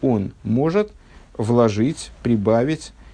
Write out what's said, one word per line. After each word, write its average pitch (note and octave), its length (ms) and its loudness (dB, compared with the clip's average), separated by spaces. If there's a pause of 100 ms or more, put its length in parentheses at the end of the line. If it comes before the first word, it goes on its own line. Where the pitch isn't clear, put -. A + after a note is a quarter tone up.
он A2 300 0 (120)
может D#3+ 500 0 (440)
вложить, A#2 760 0 (100)
прибавить, A#2+ 720 0 (200)